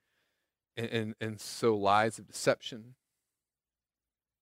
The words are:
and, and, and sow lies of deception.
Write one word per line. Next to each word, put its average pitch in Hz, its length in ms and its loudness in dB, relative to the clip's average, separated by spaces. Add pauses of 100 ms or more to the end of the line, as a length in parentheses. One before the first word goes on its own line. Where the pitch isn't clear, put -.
(760)
and, 117 100 -6
and, 113 320 -4
and 110 220 -8
sow - 340 0
lies 104 440 2
of 101 80 -20
deception. 123 680 -4 (1500)